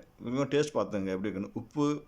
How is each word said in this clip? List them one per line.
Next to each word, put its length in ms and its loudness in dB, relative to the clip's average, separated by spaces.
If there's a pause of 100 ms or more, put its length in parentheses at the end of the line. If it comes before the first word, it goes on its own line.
(180)
இனிமேல் 320 -2
டேஸ்ட் 260 2
பார்த்துங்க 360 0
எப்படி 180 0
இருக்குன்னு. 260 -6
உப்பு, 300 -2 (220)